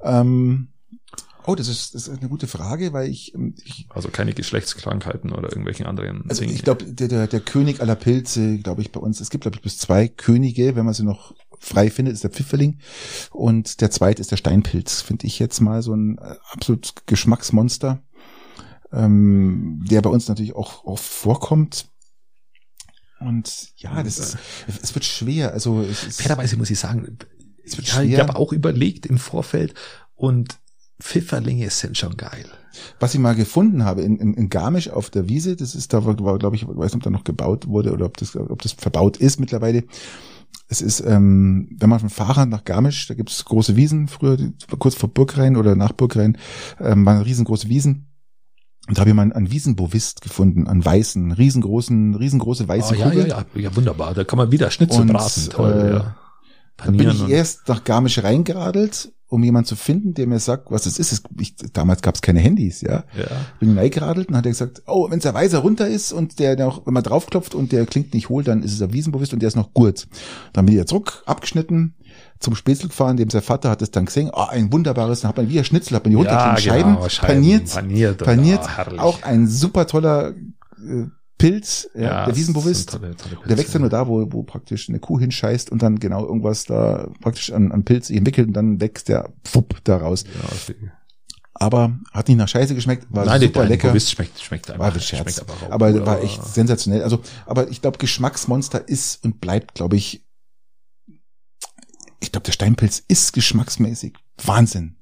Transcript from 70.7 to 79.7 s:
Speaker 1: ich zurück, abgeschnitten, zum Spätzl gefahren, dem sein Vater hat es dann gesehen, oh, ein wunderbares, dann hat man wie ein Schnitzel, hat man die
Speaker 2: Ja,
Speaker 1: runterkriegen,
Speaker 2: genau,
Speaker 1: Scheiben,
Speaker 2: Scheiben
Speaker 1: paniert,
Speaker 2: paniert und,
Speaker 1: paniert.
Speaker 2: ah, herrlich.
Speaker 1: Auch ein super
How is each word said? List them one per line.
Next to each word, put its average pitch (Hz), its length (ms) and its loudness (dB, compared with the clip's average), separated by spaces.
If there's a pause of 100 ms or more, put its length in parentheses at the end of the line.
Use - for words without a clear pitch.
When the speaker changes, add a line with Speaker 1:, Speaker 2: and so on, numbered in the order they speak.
Speaker 1:
ich 87 60 0
zurück, - 400 -4
abgeschnitten, 165 720 -2 (440)
zum 117 160 -2
Spätzl 139 320 0
gefahren, 131 300 0
dem 113 120 2
sein 107 120 0
Vater 117 280 0
hat 110 120 0
es 110 100 -4
dann 92 140 0
gesehen, 147 260 -2
oh, - 180 0
ein 110 220 0
wunderbares, 120 500 0
dann 107 80 0
hat - 80 -2
man 117 120 0
wie 156 100 0
ein 131 60 2
Schnitzel, 156 300 0
hat 107 100 0
man 107 100 6
die 101 80 6
Speaker 2:
Ja, 120 300 4
Speaker 1:
runterkriegen, 110 240 4 (180)
Speaker 2:
genau, 95 60 0
Speaker 1:
Scheiben, 90 80 -2
Speaker 2:
Scheiben - 240 2
Speaker 1:
paniert, 170 400 6
Speaker 2:
paniert 98 480 0
und, - 40 0
Speaker 1:
paniert. 135 380 6
Speaker 2:
ah, - 140 -8
herrlich. 90 240 -6
Speaker 1:
Auch 170 220 2
ein 117 240 4
super 156 400 2